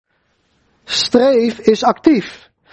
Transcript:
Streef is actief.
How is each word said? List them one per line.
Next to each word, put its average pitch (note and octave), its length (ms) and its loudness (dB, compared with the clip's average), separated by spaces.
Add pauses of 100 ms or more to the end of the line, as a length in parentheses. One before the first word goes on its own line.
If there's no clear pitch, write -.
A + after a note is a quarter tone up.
(840)
Streef A#3+ 760 -2
is G#3+ 260 0
actief. - 640 -2 (220)